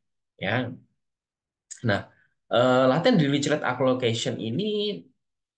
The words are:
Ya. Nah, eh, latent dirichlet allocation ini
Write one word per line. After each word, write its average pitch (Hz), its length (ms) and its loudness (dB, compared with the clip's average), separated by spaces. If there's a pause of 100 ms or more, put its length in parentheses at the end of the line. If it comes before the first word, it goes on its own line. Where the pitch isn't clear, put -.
(400)
Ya. 113 320 -4 (1160)
Nah, 98 140 0 (520)
eh, 127 380 4
latent 175 280 4
dirichlet 143 440 0
allocation 127 760 -2
ini 208 600 -4 (580)